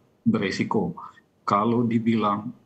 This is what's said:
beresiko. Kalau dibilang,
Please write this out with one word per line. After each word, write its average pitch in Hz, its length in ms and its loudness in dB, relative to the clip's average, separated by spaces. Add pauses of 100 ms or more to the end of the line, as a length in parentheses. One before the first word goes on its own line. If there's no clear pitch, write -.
(220)
beresiko. 98 720 0 (480)
Kalau 113 400 2
dibilang, 110 640 0 (200)